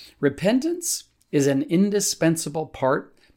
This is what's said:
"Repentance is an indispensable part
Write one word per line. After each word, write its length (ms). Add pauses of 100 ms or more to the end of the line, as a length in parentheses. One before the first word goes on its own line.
(200)
"Repentance 840 (280)
is 140
an 160
indispensable 1040
part 500 (200)